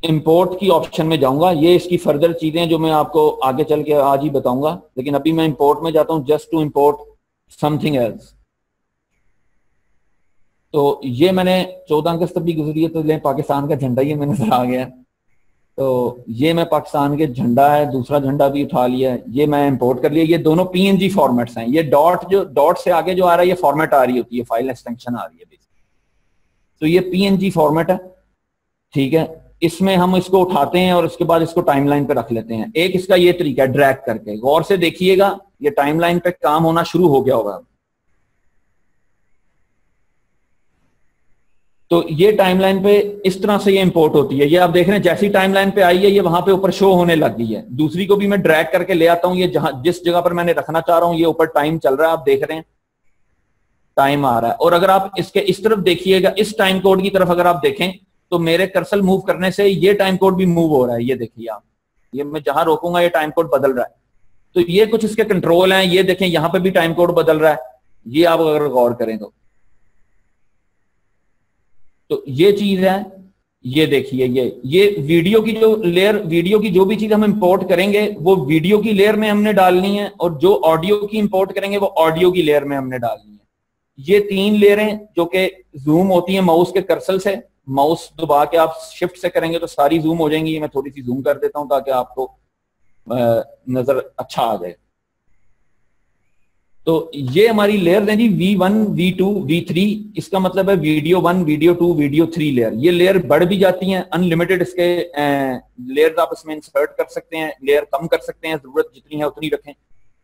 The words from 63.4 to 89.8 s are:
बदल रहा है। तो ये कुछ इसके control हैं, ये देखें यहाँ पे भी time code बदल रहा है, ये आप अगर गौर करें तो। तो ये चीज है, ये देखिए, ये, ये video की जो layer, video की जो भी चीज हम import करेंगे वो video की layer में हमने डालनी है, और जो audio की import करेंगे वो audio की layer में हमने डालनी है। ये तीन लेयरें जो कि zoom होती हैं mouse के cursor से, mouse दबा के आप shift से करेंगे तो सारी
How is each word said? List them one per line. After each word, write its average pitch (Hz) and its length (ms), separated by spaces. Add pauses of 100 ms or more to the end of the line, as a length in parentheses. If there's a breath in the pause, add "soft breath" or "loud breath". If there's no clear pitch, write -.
बदल 135 200
रहा 120 140
है। - 80 (640)
तो 180 80
ये 180 220
कुछ 214 200
इसके 214 180
control 185 500
हैं, 190 120
ये 185 180
देखें 185 240
यहाँ 165 220
पे 185 100
भी 185 120
time 165 220
code 170 200
बदल 160 260
रहा 156 120
है, 147 80 (460)
ये 147 200
आप 165 160
अगर 151 280
गौर 123 240
करें 110 240
तो। 104 160 (2750)
तो 151 200
ये 160 220
चीज 202 280
है, 190 260 (600)
ये 139 220
देखिए, 127 400
ये, 123 400
ये 196 320
video 170 420
की 220 120
जो 220 240
layer, 190 400
video 170 420
की 214 120
जो 185 140
भी 208 100
चीज 214 180
हम 208 120
import 190 440
करेंगे 202 380 (120)
वो 180 180
video 160 420
की 214 140
layer 208 220
में 214 140
हमने 208 260
डालनी 185 420
है, 202 140
और 165 260
जो 185 180
audio 175 460
की 208 180
import 196 340
करेंगे 196 240
वो 196 220
audio 160 320
की 180 120
layer 147 200
में 143 140
हमने 127 220
डालनी 110 320
है। 104 80 (600)
ये 180 220
तीन 202 340
लेयरें 208 440 (160)
जो 170 120
कि 185 200 (300)
zoom 151 300
होती 180 280
हैं 190 80
mouse 175 280
के 196 120
cursor 185 360
से, 202 220 (280)
mouse 143 400 (100)
दबा 151 260
के 160 120
आप 160 260
shift - 340
से 180 120
करेंगे 165 300
तो 165 80
सारी 151 320